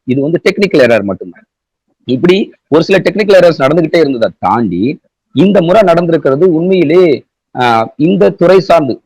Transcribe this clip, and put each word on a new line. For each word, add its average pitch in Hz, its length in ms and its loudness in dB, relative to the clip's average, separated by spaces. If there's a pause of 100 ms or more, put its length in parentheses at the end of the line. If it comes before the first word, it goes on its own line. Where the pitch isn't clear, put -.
இது 127 160 -2
வந்து 151 200 -2 (100)
டெக்னிக்கல் 190 300 0
எரர் 117 220 2
மட்டும்தான். 92 440 -10 (580)
இப்படி 175 480 -2 (160)
ஒரு 160 160 2
சில 190 140 0
டெக்னிக்கல் 196 420 0
எரர்ஸ் 165 220 2
நடந்துகிட்டே 165 360 0
இருந்ததை 127 400 -2
தாண்டி 104 600 -4 (340)
இந்த 165 300 2
முறை 180 200 2
நடந்திருக்கிறது 165 600 0
உண்மையிலே, 175 800 0 (300)
ஆஹ், 117 320 0 (100)
இந்த 190 340 0
துறை 180 300 2
சார்ந்து 156 460 0